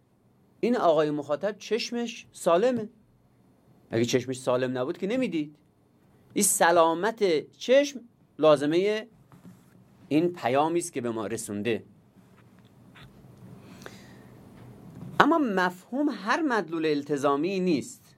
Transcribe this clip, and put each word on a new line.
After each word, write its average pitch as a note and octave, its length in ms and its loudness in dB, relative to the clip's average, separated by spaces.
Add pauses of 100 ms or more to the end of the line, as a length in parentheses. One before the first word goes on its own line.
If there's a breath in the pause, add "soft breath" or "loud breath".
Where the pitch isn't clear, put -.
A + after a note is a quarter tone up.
(640)
این A#3+ 140 2
آقای D#3 340 4
مخاطب D3 460 -4
چشمش A#3 760 -6
سالمه. G#3+ 580 2 (1040)
اگه A#2 140 0
چشمش B2+ 340 -2
سالم B2+ 380 -2
نبود C3+ 200 -6
که F#3+ 100 -8
نمیدید. F3+ 480 -4 (800)
این G#3 100 0
سلامت E3+ 1080 2
چشم C#4 480 2 (400)
لازمه D#3+ 680 4 (1000)
این F3 260 2
پیامی D3+ 460 0
است E3 140 -8
که C3+ 80 -6
به A#2+ 100 -4
ما A2 160 -6
رسونده. G#2 560 -4 (3250 loud breath)
اما D4+ 180 6
مفهوم A#3 720 -2
هر A3+ 320 -4
مدلول F3 440 -2
التزامی D3 720 0
نیست. E3 580 -4